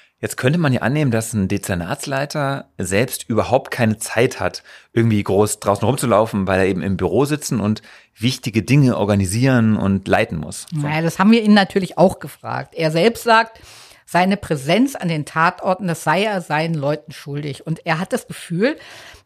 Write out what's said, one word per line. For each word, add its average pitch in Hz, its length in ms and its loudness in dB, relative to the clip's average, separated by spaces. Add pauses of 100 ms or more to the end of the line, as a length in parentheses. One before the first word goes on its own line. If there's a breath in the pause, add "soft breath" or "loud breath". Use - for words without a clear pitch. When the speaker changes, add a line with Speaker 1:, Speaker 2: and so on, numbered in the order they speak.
(200 loud breath)
Speaker 1:
Jetzt - 160 -8
könnte 147 240 0
man 147 140 0
ja - 80 -2
annehmen, 135 300 0
dass 110 200 -2
ein 98 160 0
Dezernatsleiter 135 1200 -4 (100)
selbst 98 520 -2
überhaupt 107 420 0
keine 110 280 0
Zeit - 420 -2
hat, 90 220 -6 (280 loud breath)
irgendwie 113 320 2
groß 104 380 0
draußen 101 240 0
rumzulaufen, 110 600 2
weil 95 140 2
er 95 60 4
eben 92 160 0
im 95 160 -2
Büro 92 260 2
sitzen 143 380 -2
und 104 200 0 (360 loud breath)
wichtige 113 460 -2
Dinge 131 340 4
organisieren 107 800 2
und 98 320 0
leiten 95 280 0
muss. - 360 -12
So. 151 80 -6
Speaker 2:
Naja, 151 200 -2
das 165 180 -2
haben 196 120 6
wir 233 100 6
ihn 208 120 4
natürlich 190 440 2
auch 185 220 4
gefragt. 127 560 -10
Er 160 160 0
selbst 196 320 2
sagt, 226 380 2 (440 loud breath)
seine 190 320 2
Präsenz 175 580 0
an - 120 -6
den 156 180 -4
Tatorten, 185 640 0
das 165 160 -4
sei 165 200 0
er 208 180 -2
seinen 160 320 -2
Leuten 147 380 -4
schuldig. 143 560 -10
Und 160 180 -6
er 156 140 -2
hat 185 120 -6
das - 140 -4
Gefühl, 208 500 -2 (500 loud breath)